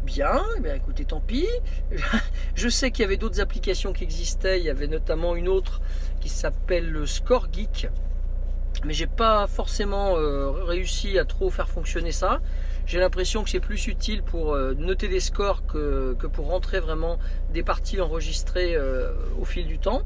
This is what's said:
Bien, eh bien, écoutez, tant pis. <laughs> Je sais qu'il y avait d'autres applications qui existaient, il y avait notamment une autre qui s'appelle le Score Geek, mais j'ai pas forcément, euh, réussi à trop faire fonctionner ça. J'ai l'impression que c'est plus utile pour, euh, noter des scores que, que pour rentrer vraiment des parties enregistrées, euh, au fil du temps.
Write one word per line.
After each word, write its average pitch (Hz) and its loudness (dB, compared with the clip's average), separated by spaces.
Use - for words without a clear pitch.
Bien, 180 2
eh - -2
bien, 139 -2
écoutez, - -2
tant 160 -2
pis. 269 0
<laughs> - 0
Je 240 0
sais 247 2
qu'il - 0
y - 4
avait 196 0
d'autres 220 0
applications - 0
qui - -2
existaient, 180 0
il 143 0
y 151 0
avait 143 0
notamment 160 0
une 175 0
autre 190 0
qui - -2
s'appelle - 0
le 151 0
Score - 2
Geek, - 0
mais 151 0
j'ai 156 0
pas 214 4
forcément, 202 0
euh, 139 0
réussi 175 0
à 170 4
trop - 0
faire 180 0
fonctionner 170 0
ça. 202 2
J'ai 170 0
l'impression 185 2
que - 0
c'est 190 2
plus - 0
utile 208 0
pour, 156 0
euh, 135 0
noter 185 0
des 123 2
scores 196 0
que, 135 0
que 165 -2
pour 151 -2
rentrer 180 0
vraiment 165 0
des 165 0
parties - 0
enregistrées, 170 0
euh, 131 0
au - 0
fil 170 -2
du 156 -2
temps. 226 0